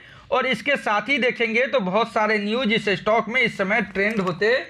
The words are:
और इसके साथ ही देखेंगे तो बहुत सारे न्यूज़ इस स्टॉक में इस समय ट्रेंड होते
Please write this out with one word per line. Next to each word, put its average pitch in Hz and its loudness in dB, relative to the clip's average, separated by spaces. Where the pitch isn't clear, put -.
और 254 2
इसके 262 0
साथ 214 0
ही 269 -2
देखेंगे 233 0
तो 254 0
बहुत 208 0
सारे 214 2
न्यूज़ 214 -2
इस 214 0
स्टॉक 214 2
में 247 0
इस 226 0
समय 208 0
ट्रेंड 202 -2
होते 214 0